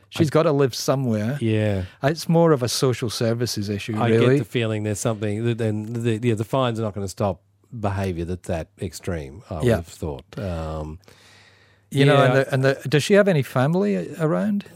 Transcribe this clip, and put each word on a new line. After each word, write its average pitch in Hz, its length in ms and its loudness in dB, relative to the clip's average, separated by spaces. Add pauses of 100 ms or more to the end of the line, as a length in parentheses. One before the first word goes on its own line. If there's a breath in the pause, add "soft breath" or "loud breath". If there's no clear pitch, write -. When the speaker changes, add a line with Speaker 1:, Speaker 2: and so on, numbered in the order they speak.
Speaker 1:
she's - 200 2
Speaker 2:
I - 20 -6
Speaker 1:
gotta 156 200 4
live 139 240 2
somewhere. 127 680 -2
Speaker 2:
Yeah. 107 440 2 (180 loud breath)
Speaker 1:
It's 156 260 -2
more 165 220 6
of 135 100 4
a 123 80 0
social 127 400 0
services 113 600 -2
issue, 107 280 -6
Speaker 2:
I 113 120 2
Speaker 1:
really. 113 160 4 (120)
Speaker 2:
get - 20 0
the 143 60 -4
feeling 110 380 -4
there's 107 160 -4
something, 107 460 -4
that 120 120 0
then 107 360 -4
the, 117 280 -2
yeah, 117 140 0
the 104 80 -4
fines 123 360 -2
are 113 40 -4
not 104 100 -4
gonna 98 140 -8
stop 98 340 -4 (380)
behaviour 98 460 -4
that's 90 220 -8
that 82 200 -6 (120)
extreme, 80 680 -8
I 98 60 -8
would 78 100 -4
Speaker 1:
Yeah. 117 120 4
Speaker 2:
have 85 100 -10
thought. - 500 -10
Um, 80 600 -8 (920 soft breath)
Speaker 1:
You 139 160 4
know, 143 100 8
Speaker 2:
yeah, 139 100 6
Speaker 1:
and 127 80 4
Speaker 2:
I - 100 2
Speaker 1:
the, - 100 -2
and 131 120 2
the, 135 240 0
does 143 140 2
she - 120 2
have 196 140 6
any 160 120 2
family 175 540 0
a-, 170 240 -6
around? 185 460 0 (100)